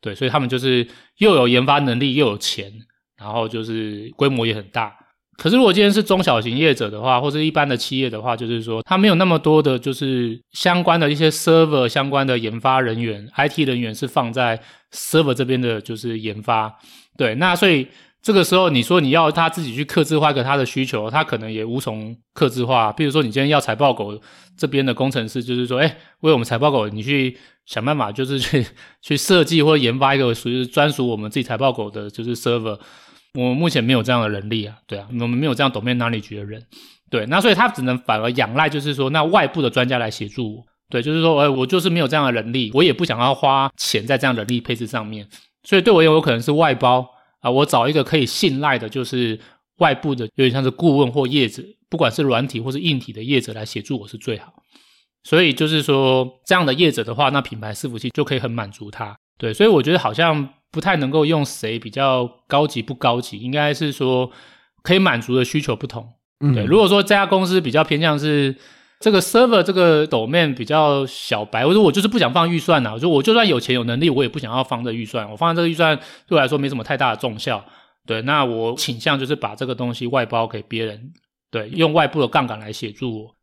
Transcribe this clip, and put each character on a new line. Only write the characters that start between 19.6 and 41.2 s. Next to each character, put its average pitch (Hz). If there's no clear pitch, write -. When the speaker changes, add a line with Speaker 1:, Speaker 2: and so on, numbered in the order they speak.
Speaker 1:
己 123
去 143
客 147
制 156
化 151
一 143
个 127
他 139
的 135
需 131
求， 110
他 151
可 131
能 110
也 110
无 117
从 110
客 147
制 123
化。 120
比 -
如 143
说 151
你 131
今 110
天 139
要 147
财 117
报 131
狗 104
这 151
边 135
的 123
工 135
程 117
师， 123
就 120
是 123
说， 123
哎， 160
为 156
我 135
们 117
财 117
报 143
狗 113
你 107
去 131
想 -
办 147
法， 104
就 131
是 135
去， 127
<laughs> -
去 147
设 180
计 156
或 151
研 123
发 135
一 139
个 123
属 117
于 127
专 147
属 131
我 117
们 107
自 120
己 -
财 117
报 131
狗 107
的 104
就 113
是 117
server。 113
我 127
们 127
目 165
前 156
没 123
有 117
这 120
样 120
的 110
人 104
力 110
啊， 107
对 101
啊， 101
我 120
们 117
没 123
有 139
这 139
样 131
domain 120
knowledge 117
的 101
人。 107
对， 110
那 175
所 220
以 202
他 180
只 208
能 127
反 110
而 117
仰 117
赖， 151
就 147
是 143
说， 131
那 156
外 170
部 160
的 123
专 123
家 127
来 117
协 107
助 110
我。 120
对， 123
就 147
是 160